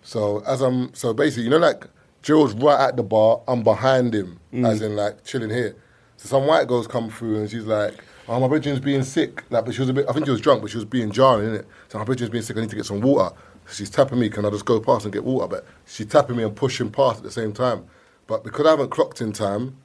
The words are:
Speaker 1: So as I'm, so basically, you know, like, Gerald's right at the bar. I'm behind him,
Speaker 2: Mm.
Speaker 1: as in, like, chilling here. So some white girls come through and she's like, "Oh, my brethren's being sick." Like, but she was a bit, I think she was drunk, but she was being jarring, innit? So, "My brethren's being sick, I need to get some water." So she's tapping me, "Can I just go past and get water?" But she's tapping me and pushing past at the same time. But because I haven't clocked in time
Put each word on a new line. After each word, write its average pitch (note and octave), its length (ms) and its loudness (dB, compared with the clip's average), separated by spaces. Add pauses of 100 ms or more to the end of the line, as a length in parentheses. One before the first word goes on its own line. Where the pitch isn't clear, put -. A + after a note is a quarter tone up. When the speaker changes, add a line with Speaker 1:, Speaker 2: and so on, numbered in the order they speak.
Speaker 1:
So G#2 440 -2
as C3+ 160 0
I'm, B2+ 320 0
so A#2+ 180 -2
basically, A#2+ 320 0
you A#2 60 0
know, D3+ 80 6
like, E3 280 2 (360)
Gerald's D3 320 4
right C3 340 4
at B2+ 80 -4
the B2 60 -2
bar. A2 440 4
I'm A#2+ 160 -2
behind A#2+ 520 2
him, F2+ 260 -4 (120)
Speaker 2:
Mm. B2 140 0
Speaker 1:
as A2 140 0
in, G#2+ 160 -4
like, G#2 280 -4
chilling A2+ 260 -6
here. A2+ 260 -4 (400)
So - 100 -20
some C#3 200 2
white D3+ 200 4
girls A#2+ 220 0
come A#2 220 -4
through A2 300 -4
and G#2+ 100 -4
she's A2+ 160 -8
like, G#2 360 -2 (240)
"Oh, A#2 140 -2
my C3 80 2
brethren's C#3+ 320 0
being C#3 240 0
sick." - 460 -4
Like, - 160 0
but A#2+ 80 -6
she A2 80 -4
was B2+ 80 0
a - 20 0
bit, C#3 160 0
I B2 40 -2
think D3+ 120 -2
she C#3 80 0
was G#2+ 80 0
drunk, B2 220 4
but G#2 80 -8
she G#2+ 80 -8
was A2 80 -6
being A2 260 -4
jarring, A2+ 380 4
innit? G#2+ 140 -6 (240)
So, A2 100 -10
"My G#2+ 60 -6
brethren's A#2 260 -4
being A2+ 120 -4
sick, A2 140 -8
I A2+ 60 -2
need A2 80 -4
to G2+ 60 -12
get A2 100 -8
some G2+ 160 -4
water." B2 340 2 (300)
So - 80 -18
she's G2+ 160 -10
tapping B2 280 2
me, A#2 120 2
"Can G#2 140 -4
I G#2 60 2
just G2+ 140 -6
go A2+ 160 2
past A2+ 240 0
and G#2 80 -6
get G2+ 100 -4
water?" A#2+ 240 -2
But - 180 -8 (220)
she's - 200 -12
tapping C3 300 2
me A#2 80 -2
and G#2+ 120 -4
pushing B2 340 -2
past B2 280 0
at - 60 -20
the - 60 -12
same A2 220 -6
time. A2 320 -4 (420)
But A2 160 -4
because C#3+ 240 -2
I D#3+ 40 6
haven't C#3 200 2
clocked - 300 -2
in A2 120 -4
time A2 520 -4